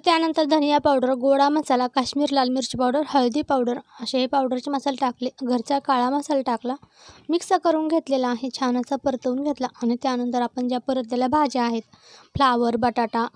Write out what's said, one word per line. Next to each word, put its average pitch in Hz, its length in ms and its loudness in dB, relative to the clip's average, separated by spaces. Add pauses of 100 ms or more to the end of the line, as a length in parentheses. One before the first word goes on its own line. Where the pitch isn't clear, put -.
त्यानंतर 330 400 2
धनिया 294 340 2
पावडर, 262 340 2
गोडा 269 360 4
मसाला, 285 380 2
काश्मीर 277 460 -2
लाल 269 160 2
मिरची 254 300 -4
पावडर, 254 280 0
हळदी 254 360 2
पावडर 254 360 0 (220)
असे 247 180 -4
हे 254 80 0
पावडरचे 254 440 -2
मसाले 277 300 -4
टाकले, 247 280 -2 (140)
घरचा 247 360 -2
काळा 254 320 0
मसाला 285 300 -2
टाकला, 247 340 -4 (540)
मिक्स 339 240 -2 (120)
करून 311 240 2
घेतलेला 269 400 0
आहे, 247 200 -4 (100)
छान 247 180 0
असा 247 200 -4
परतवून 254 460 -4
घेतला 285 240 -4 (160)
आणि 240 200 0
त्यानंतर 247 400 -2
आपण 247 260 -4
ज्या 247 100 -2
परतलेल्या 254 500 -2
भाज्या 269 360 2
आहेत, 233 180 -2 (520)
फ्लावर, 240 420 2
बटाटा 233 600 0